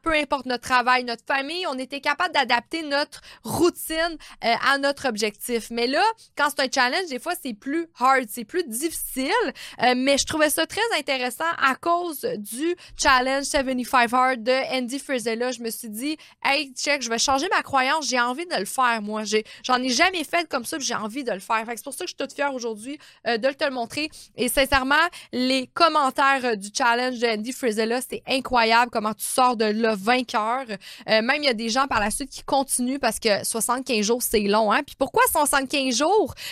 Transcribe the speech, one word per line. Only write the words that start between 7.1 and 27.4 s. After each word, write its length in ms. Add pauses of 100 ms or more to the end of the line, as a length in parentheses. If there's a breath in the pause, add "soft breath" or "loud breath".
fois, 140 (100)
c'est 120
plus 340 (100)
hard, 300
c'est 160
plus 200
difficile, 680 (520 loud breath)
euh, 140
mais 220
je 80
trouvais 240
ça 160
très 140 (160)
intéressant 480 (160)
à 140
cause 460 (180)
du 380 (200 loud breath)
challenge 480
seventy-five 680
Hard 280
de 340
Andy 220
Frisella. 540
Je 80
me 100
suis 180
dit, « 280 (280 loud breath)
Hey, 320
check, 260
je 60
vais 100
changer 360
ma 80
croyance, 460
j'ai 100
envie 280
de 100
le 80
faire, 360
moi. » 300
J'ai, 140 (180 loud breath)
j'en 140
ai 140
jamais 340
fait 240
comme 160
ça, 120
puis 100
j'ai 100
envie 260
de 80
le 80
faire. 260
Fait 80
que 40
c'est 80
pour 100
ça 100
que 60
je 40
suis 20
toute 160
fière 200
aujourd'hui, 460 (300 loud breath)
euh, 100
de 120
te 140
le 60
montrer. 400 (260 loud breath)
Et 120
sincèrement, 480 (360 loud breath)
les 360
commentaires, 760
euh, 120
du 200
challenge 420
de 100
Andy 240